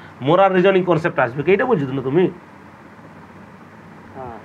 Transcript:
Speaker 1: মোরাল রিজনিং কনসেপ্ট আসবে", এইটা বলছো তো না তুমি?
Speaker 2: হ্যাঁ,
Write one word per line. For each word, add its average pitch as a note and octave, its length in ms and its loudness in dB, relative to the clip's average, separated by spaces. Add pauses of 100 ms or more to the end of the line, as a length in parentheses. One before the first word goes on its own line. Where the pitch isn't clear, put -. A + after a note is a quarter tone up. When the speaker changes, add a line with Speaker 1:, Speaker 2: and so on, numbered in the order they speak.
(200)
Speaker 1:
মোরাল F3+ 320 2
রিজনিং F#3 320 2
কনসেপ্ট E3 340 -2
আসবে", C3 280 -2
এইটা G3+ 180 2
বলছো G3 220 -2
তো B2+ 60 -8
না C3+ 100 -6
তুমি? D#3+ 280 0 (1800)
Speaker 2:
হ্যাঁ, B2 300 -16